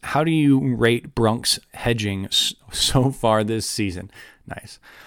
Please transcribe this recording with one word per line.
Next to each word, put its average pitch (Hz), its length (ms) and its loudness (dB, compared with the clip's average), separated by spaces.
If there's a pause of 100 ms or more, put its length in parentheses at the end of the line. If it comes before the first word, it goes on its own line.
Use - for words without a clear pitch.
"How 147 220 0
do 165 60 2
you 139 440 2
rate 117 400 0
Brunk's 113 460 0 (140)
hedging 104 520 -2
s-, - 280 -2 (180)
so 131 400 2
far 110 320 2
this 110 240 -2
season?" 92 420 -4 (360)
Nice. - 340 -16 (260)